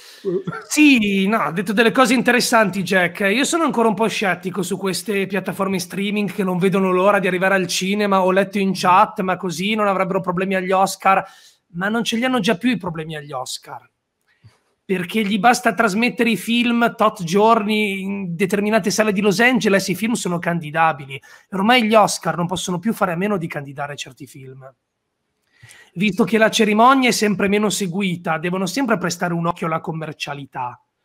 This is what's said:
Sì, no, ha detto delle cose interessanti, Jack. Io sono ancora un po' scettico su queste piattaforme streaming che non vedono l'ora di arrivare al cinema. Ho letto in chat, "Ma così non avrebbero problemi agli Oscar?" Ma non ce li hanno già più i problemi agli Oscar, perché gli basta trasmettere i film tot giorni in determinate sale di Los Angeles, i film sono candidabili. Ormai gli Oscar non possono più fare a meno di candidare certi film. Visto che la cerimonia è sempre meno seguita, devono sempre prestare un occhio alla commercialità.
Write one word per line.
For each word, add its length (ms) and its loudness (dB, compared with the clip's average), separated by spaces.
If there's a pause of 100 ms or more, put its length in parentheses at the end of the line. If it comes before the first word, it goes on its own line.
(680)
Sì, 640 4
no, 100 2
ha 140 -2
detto 220 -4
delle 180 4
cose 220 4
interessanti, 680 2
Jack. 380 0
Io 240 2
sono 200 0
ancora 240 2
un 60 0
po' 140 0
scettico 540 -4
su 160 -4
queste 480 -4
piattaforme 520 -4
streaming 540 -4
che 100 -4
non 140 -2
vedono 340 2
l'ora 280 4
di 80 0
arrivare 280 2
al 120 0
cinema. 580 0
Ho 60 4
letto 280 0
in 160 0
chat, 460 2
"Ma 160 -2
così 380 -4
non 120 0
avrebbero 340 0
problemi 340 -2
agli 180 -2
Oscar?" 500 2 (500)
Ma 160 -4
non 160 -2
ce 120 -2
li 80 -2
hanno 160 0
già 160 0
più 140 0
i 80 0
problemi 380 -8
agli 160 -12
Oscar, 540 -12 (960)
perché 420 -2
gli 140 -2
basta 360 4
trasmettere 560 0
i 60 0
film 600 0
tot 260 0
giorni 800 2
in 340 -6
determinate 560 0
sale 220 0
di 80 -2
Los 200 2
Angeles, 480 2
i 60 -2
film 200 -2
sono 240 -4
candidabili. 800 -2 (300)
Ormai 360 2
gli 80 2
Oscar 420 2
non 100 -2
possono 320 -4
più 160 -2
fare 180 -2
a 40 -6
meno 200 -2
di 100 -4
candidare 480 -10
certi 320 -16
film. 460 -20 (1200)
Visto 280 0
che 160 2
la 120 4
cerimonia 580 4
è 40 4
sempre 360 0
meno 200 2
seguita, 680 -4
devono 280 -4
sempre 300 0
prestare 380 -4
un 120 -2
occhio 200 -4
alla 140 -2
commercialità. 1000 -10 (240)